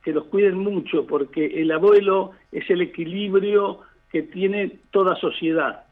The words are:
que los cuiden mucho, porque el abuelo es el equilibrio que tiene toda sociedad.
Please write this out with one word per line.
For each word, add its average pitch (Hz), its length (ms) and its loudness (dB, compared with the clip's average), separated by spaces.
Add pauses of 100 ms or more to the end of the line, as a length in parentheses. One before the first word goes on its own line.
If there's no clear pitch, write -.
que 160 80 -2
los 151 140 0
cuiden 196 300 2
mucho, 190 480 -2
porque 147 560 -4
el 160 100 0
abuelo 196 600 2 (200)
es - 180 -10
el 180 100 2
equilibrio 196 1000 0 (280)
que 160 140 -2
tiene 196 560 -4 (120)
toda 190 260 4
sociedad. 160 760 -2